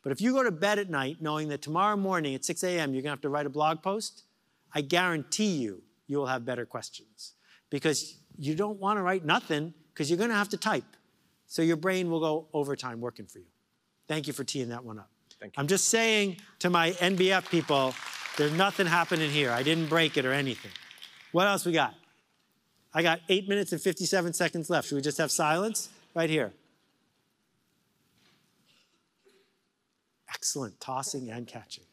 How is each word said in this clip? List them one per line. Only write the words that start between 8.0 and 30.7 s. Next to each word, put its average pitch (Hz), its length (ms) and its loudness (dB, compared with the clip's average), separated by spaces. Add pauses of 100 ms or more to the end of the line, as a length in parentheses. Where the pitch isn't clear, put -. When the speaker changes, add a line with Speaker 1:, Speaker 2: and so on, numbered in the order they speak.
Speaker 1:
you 147 180 -2
don't 208 240 -2
wanna 196 240 2
write 180 200 0
nothing, 160 520 0 (180)
'cause 143 160 -2
you're 170 80 4
gonna 226 160 0
have 202 160 0
to 202 80 -4
type. 170 400 -4 (480)
So - 160 -4
your 165 160 4
brain 180 320 0
will 165 100 0
go 160 320 0
overtime 135 480 -4
working 117 280 -10
for - 100 -20
you. 92 100 -20 (600)
Thank 156 200 -2
you 147 60 -6
for 143 100 -6
teeing 127 260 -4
that 120 140 -8
one 110 140 -12
up. 101 120 -18 (300)
Speaker 2:
Thank 104 160 -16
you. 143 60 -4
Speaker 1:
I'm 143 60 -2
just 185 200 2
saying 214 500 2 (220)
to - 120 2
my 170 280 4
N 185 160 2
B 185 160 4
F 185 180 2
people, 139 440 2 (440)
there's 151 140 4
nothing 190 340 2
happening 165 460 2
here. 143 200 2
I 120 120 0
didn't 160 240 2
break 160 300 2
it 135 80 2
or 131 80 2
anything. 135 380 -2 (600)
What 180 160 4
else 196 180 0
we 175 60 0
got? 139 240 2 (1000)
I 160 80 2
got 170 280 2
eight 190 180 2
minutes 202 240 0
and 165 100 -4
fifty-seven 175 520 0
seconds 165 360 -2
left. 160 200 0
Should 147 60 -2
we 139 60 0
just 143 180 -2
have 156 120 0
silence? 175 580 0 (240)
Right 165 160 0
here. 135 240 0 (3750)
Excellent - 540 -6